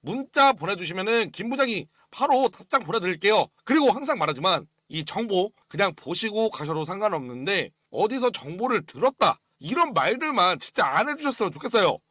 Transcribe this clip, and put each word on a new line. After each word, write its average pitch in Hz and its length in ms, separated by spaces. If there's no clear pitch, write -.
문자 269 520
보내주시면은 190 760
김 220 180
부장이 240 380
바로 262 360
답장 - 360
보내드릴게요. 175 640
그리고 277 260
항상 269 260
말하지만 156 500
이 156 160
정보 202 480
그냥 185 280
보시고 214 540
가셔도 156 360
상관없는데, 156 880
어디서 240 400
정보를 185 540
들었다 - 540
이런 269 340
말들만 185 680
진짜 - 260
안 160 240
해주셨으면 277 420
좋겠어요. 185 460